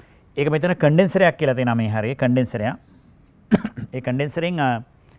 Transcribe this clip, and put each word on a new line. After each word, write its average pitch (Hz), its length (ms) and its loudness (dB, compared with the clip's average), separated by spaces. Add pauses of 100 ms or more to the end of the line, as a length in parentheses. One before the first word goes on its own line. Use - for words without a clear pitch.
(360)
ඒක 147 140 0
මෙතන 160 260 0
කන්ඩෙන්සරයක් 170 600 4
කියලා 135 180 0
තියෙනවා 123 200 0
මේ 113 160 0
හරිය 110 240 -2
කන්ඩෙන්සරයක්. 123 640 0 (760)
<clears throat> - 420 -4
ඒ 131 60 -8
කන්ඩෙන්සරෙන්, 151 600 -2
අ, 123 220 0 (360)